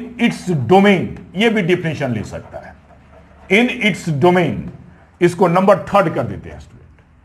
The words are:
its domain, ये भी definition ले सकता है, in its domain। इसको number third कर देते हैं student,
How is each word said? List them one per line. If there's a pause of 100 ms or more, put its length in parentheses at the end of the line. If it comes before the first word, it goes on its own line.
(200)
its (200)
domain, (280)
ये
भी
definition
ले
सकता
है, (800)
in (140)
its (140)
domain। (640)
इसको
number
third
कर
देते
हैं
student, (240)